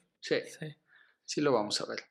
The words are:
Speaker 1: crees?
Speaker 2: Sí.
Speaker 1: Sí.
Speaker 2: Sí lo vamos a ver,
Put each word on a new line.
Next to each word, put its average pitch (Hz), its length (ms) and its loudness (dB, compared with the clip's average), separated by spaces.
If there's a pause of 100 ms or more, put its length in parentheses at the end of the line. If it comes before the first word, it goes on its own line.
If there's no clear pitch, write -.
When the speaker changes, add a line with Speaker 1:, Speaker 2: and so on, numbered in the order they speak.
(200)
Speaker 1:
crees? - 300 -2
Speaker 2:
Sí. - 80 -18
Speaker 1:
Sí. 156 180 -10 (480)
Speaker 2:
Sí - 180 -2
lo 143 100 6
vamos 107 280 2
a - 60 -6
ver, - 240 -6